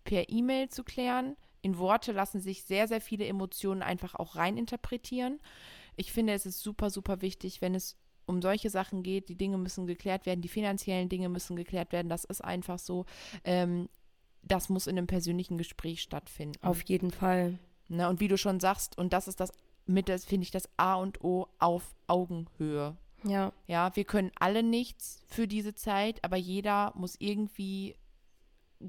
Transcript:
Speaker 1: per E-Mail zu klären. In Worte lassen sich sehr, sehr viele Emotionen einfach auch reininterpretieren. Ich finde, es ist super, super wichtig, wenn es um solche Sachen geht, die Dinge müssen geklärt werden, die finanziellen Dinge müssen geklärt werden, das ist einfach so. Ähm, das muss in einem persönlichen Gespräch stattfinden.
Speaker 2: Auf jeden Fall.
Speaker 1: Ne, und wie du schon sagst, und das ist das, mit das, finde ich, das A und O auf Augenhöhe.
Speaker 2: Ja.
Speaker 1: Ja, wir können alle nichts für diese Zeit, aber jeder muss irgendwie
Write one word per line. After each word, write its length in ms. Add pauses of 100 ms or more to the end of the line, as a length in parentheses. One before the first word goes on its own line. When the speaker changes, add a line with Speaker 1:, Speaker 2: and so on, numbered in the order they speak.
Speaker 1:
per 260
E-Mail 400
zu 140
klären. 520 (280)
In 160
Worte 320
lassen 280
sich 260
sehr, 220
sehr 140
viele 240
Emotionen 560
einfach 320
auch 220
reininterpretieren. 1040 (560)
Ich 160
finde, 220
es 120
ist 160
super, 300
super 320
wichtig, 380
wenn 120
es 240 (300)
um 160
solche 260
Sachen 320
geht, 280
die 80
Dinge 200
müssen 300
geklärt 400
werden, 140
die 80
finanziellen 600
Dinge 200
müssen 260
geklärt 380
werden, 160
das 160
ist 180
einfach 340
so. 280 (380)
Ähm, 460 (540)
das 260
muss 160
in 140
einem 80
persönlichen 500
Gespräch 440
stattfinden. 600
Speaker 2:
Auf 220
jeden 260
Fall. 480 (340)
Speaker 1:
Ne, 160
und 120
wie 80
du 100
schon 220
sagst, 400
und 140
das 140
ist 120
das, 120 (360)
mit 220
das, 140
finde 200
ich, 80
das 260
A 160
und 300
O 240 (100)
auf 380 (100)
Augenhöhe. 880 (280)
Speaker 2:
Ja. 280 (140)
Speaker 1:
Ja, 300
wir 80
können 260 (100)
alle 220
nichts 680
für 200
diese 260
Zeit, 500
aber 140
jeder 580
muss 220
irgendwie 800 (920)